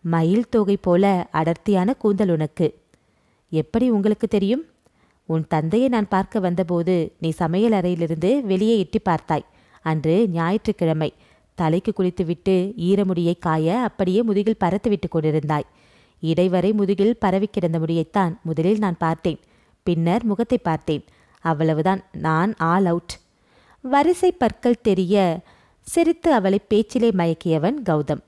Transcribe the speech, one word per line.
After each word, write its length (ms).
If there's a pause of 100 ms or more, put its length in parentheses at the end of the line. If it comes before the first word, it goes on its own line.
"மயில் 480
தோகை 320
போல 500
அடர்த்தியான 600
கூந்தல் 360
உனக்கு. 380 (800)
எப்படி 400
உங்களுக்கு 380
தெரியும்?" 360 (640)
"உன் 220
தந்தையை 420
நான் 180
பார்க்க 320
வந்தபோது 560 (220)
நீ 120
சமையல் 420
அறையிலிருந்து 600 (120)
வெளியே 340
எட்டி 320
பார்த்தாய். 380 (340)
அன்று 340 (140)
ஞாயிற்றுக்கிழமை. 840 (420)
தலைக்கு 380
குளித்துவிட்டு 840
ஈரமுடியை 600
காய 400
அப்படியே 440
முதுகில் 400
பறத்துவிட்டு 480
கொண்டிருந்தாய். 580 (540)
இடைவரை 500
முதுகில் 440
பரவி 300
கிடந்த 320
முடியைத்தான் 600
முதலில் 360
நான் 200
பார்த்தேன். 420 (440)
பின்னர் 400
முகத்தை 340
பார்த்தேன். 460 (380)
அவ்வளவுதான், 600 (100)
நான் 460
ஆல் 280
அவுட்." 280 (680)
வரிசை 500
பற்கள் 500
தெரிய 580 (420)
சிரித்து 520
அவளை 340
பேச்சிலே 440
மயக்கியவன் 640 (120)
கௌதம். 420